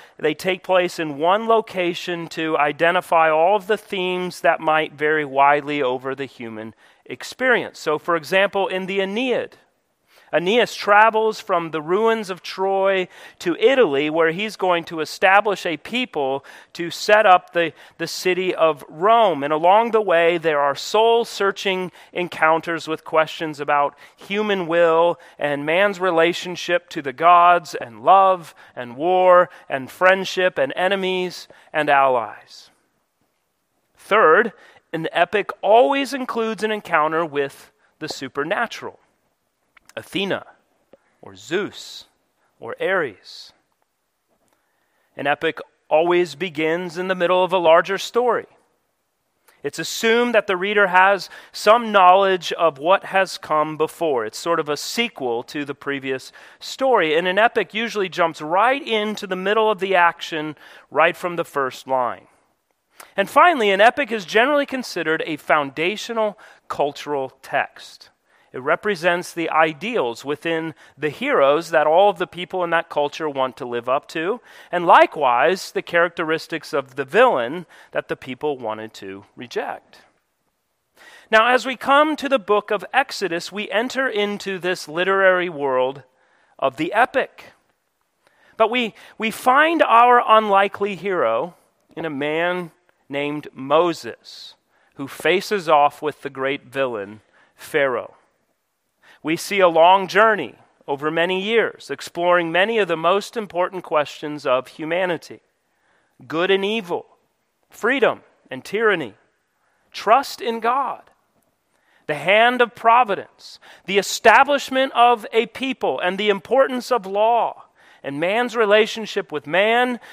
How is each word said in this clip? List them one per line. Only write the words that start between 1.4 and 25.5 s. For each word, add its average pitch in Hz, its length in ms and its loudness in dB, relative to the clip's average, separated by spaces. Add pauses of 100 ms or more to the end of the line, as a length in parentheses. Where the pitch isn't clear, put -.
location 180 800 -2
to 160 280 -4
identify 160 760 2
all 165 240 2
of 190 100 -4
the 208 120 -2
themes 180 640 -6
that 170 180 0
might 156 340 -2
vary 151 320 -2
widely 143 560 2
over 131 320 -4
the 135 120 -8
human 113 500 -14 (280)
experience. 196 760 -4
So, 151 180 -2
for 170 180 -2
example, 190 520 0
in 185 180 -6
the 196 160 -2
Aeneid, 202 560 -4 (760)
Aeneas 185 440 0
travels 214 640 2
from 170 320 -4
the 156 100 -6
ruins 214 480 0
of 180 140 -10
Troy 190 640 -2 (320)
to 170 200 -2
Italy, 165 520 2
where 160 180 0
he's 196 260 -8
going 175 280 -2
to 160 160 -10
establish 196 640 2
a 170 100 -4
people 147 680 -6 (280)
to 170 180 -8
set 214 340 2
up 180 260 4
the, 170 220 -2 (240)
the 165 80 -6
city 185 480 -2
of 156 340 0
Rome. 185 560 2
And 143 80 -2
along 185 380 4
the 220 140 0
way, 170 340 2
there 156 220 0
are 147 160 0
soul-searching 202 1160 -2 (220)
encounters 160 760 -2
with 156 160 -8
questions 156 560 -2
about 143 380 -2 (180)
human 202 520 -4
will 170 520 2 (200)
and 143 260 -4